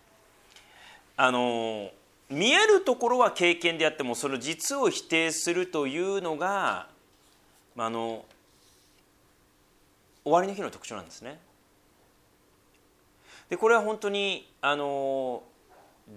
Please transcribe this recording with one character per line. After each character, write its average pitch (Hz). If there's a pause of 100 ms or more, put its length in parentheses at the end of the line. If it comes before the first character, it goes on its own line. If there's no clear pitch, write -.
(1160)
あ 131
の、 113 (380)
見 175
え 339
る 415
と 269
こ 240
ろ 254
は 233
経 175
験 170
で 156
あ 156
っ -
て 143
も、 120
そ 139
の 135
実 160
を 262
否 -
定 165
す 170
る 180
と 151
い 139
う 190
の 160
が、 151 (840)
ま 117
あ、 -
あ -
の、 113 (2000)
終 147
わ 175
り 190
の 202
日 196
の 135
特 -
徴 117
な 98
ん 82
で 76
す -
ね。 143 (2000)
で、 175
こ 220
れ 226
は 220
本 214
当 214
に、 196 (120)
あ 143
の、 135 (760)